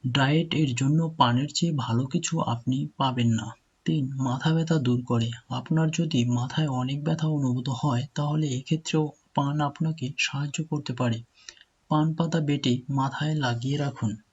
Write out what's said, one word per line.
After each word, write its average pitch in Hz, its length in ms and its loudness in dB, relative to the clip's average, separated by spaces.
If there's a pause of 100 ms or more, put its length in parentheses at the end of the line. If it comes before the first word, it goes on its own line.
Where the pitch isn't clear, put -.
ডায়েট 143 480 2
এর 139 200 2
জন্য 156 440 2
পানের 127 360 4
চেয়ে 170 220 0
ভালো 120 300 0
কিছু 165 340 -2
আপনি 131 560 -2
পাবেন 123 320 2
না। 113 220 0 (340)
তিন, 143 320 0
মাথা 131 380 0
ব্যথা 160 240 2
দূর 123 260 2
করে। 117 260 0 (180)
আপনার 156 420 0
যদি 156 340 0
মাথায় 123 440 0
অনেক 135 360 -2
ব্যথা 160 220 0
অনুভূত 135 420 0
হয়, 127 460 -2
তাহলে 151 340 0
এক্ষেত্রেও 151 640 0 (240)
পান 143 260 0
আপনাকে 147 580 -2
সাহায্য 143 460 -4
করতে 147 280 -4
পারে। 117 300 -2 (680)
পান 156 260 2
পাতা 165 260 -2
বেটে 143 500 0
মাথায় 135 440 0
লাগিয়ে 131 420 -2
রাখুন। 143 400 -2 (160)